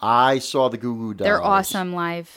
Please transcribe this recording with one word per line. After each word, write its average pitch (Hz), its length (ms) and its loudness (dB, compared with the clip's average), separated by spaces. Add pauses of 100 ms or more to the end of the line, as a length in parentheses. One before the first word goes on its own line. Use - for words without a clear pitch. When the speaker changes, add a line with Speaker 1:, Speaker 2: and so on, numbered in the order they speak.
Speaker 1:
I 123 380 4
saw 131 300 0
the 113 80 -8
Goo 117 180 -6
Goo 113 180 -8
Dolls. 98 120 -4
Speaker 2:
They're 208 180 2
awesome 190 500 0
live. 170 440 -6